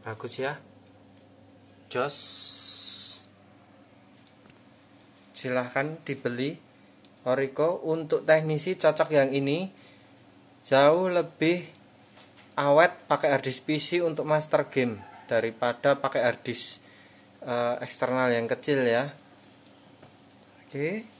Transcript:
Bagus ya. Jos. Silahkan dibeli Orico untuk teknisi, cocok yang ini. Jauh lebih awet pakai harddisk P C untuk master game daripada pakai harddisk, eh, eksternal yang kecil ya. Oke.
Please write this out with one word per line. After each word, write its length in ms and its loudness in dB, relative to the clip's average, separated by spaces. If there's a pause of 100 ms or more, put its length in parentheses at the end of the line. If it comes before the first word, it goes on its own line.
Bagus 320 -10
ya. 240 -6 (1300)
Jos. 320 -4 (3000)
Silahkan 720 -4
dibeli 560 -4 (640)
Orico 640 0
untuk 400 -2
teknisi, 480 2
cocok 400 2
yang 160 4
ini. 400 -2 (960)
Jauh 400 6
lebih 600 0 (920)
awet 360 6 (120)
pakai 240 2
harddisk 320 -2
P 160 0
C 240 0
untuk 240 -2
master 400 2
game 320 -2 (280)
daripada 680 0
pakai 280 -2
harddisk, 600 -4 (600)
eh, 360 -2
eksternal 520 -2
yang 160 0
kecil 360 0
ya. 240 2 (1600)
Oke. 400 -6 (120)